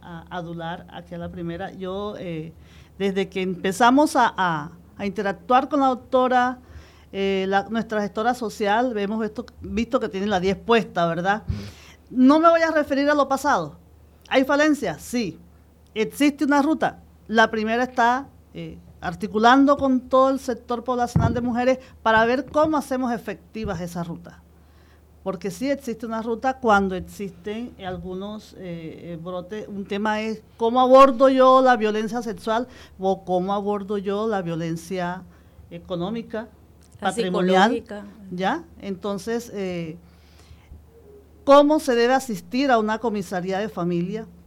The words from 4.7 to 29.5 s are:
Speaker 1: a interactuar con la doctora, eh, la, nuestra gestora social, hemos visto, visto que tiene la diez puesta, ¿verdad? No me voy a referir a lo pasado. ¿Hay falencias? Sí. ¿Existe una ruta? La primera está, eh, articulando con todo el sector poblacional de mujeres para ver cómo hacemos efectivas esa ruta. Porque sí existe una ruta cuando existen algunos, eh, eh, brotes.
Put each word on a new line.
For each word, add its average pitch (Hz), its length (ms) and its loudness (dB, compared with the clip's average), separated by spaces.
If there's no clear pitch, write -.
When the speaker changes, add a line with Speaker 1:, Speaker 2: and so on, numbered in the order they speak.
Speaker 1:
a 202 80 -8
interactuar 208 640 -2
con 294 120 0
la 269 60 2
doctora, 254 720 0
eh, 196 360 -2
la, 196 220 0
nuestra 220 320 -4
gestora 220 320 -2
social, 226 640 -2
hemos 208 220 -2
visto, 226 260 -6
visto 220 380 -4
que 220 100 -4
tiene 190 180 -4
la 202 120 0
diez 190 180 0
puesta, 196 500 0
¿verdad? 180 360 -2
No 262 300 6
me 330 100 6
voy 330 120 6
a 320 100 2
referir 294 380 2
a 294 60 4
lo 277 120 2
pasado. 254 500 0
¿Hay 262 160 4
falencias? 285 560 0
Sí. 233 380 -6
¿Existe 277 500 0
una 285 160 4
ruta? 277 380 -2
La 220 240 4
primera 220 320 -2
está, 247 440 0
eh, 170 240 -14
articulando 220 760 4
con 262 240 2
todo 262 300 4
el 269 80 -2
sector 240 440 -6
poblacional 240 500 0
de 240 80 -4
mujeres 247 380 0
para 220 220 4
ver 247 200 0
cómo 311 320 0
hacemos 254 360 -2
efectivas 208 680 -8
esa 175 220 -6
ruta. - 380 -14
Porque 190 280 -6
sí 247 180 -4
existe 254 360 -6
una 220 160 -6
ruta 240 380 -4
cuando 202 360 4
existen 208 800 -10
algunos, 185 680 -12
eh, 170 600 -14
eh, 160 80 -12
brotes. 180 460 -10